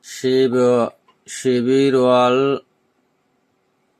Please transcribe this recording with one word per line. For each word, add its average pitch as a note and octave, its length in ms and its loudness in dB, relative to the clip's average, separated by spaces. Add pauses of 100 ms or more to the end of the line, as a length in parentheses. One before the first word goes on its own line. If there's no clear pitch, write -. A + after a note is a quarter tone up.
শিব, C3 500 -2 (720)
শিবিরওয়াল B2+ 1300 0 (1400)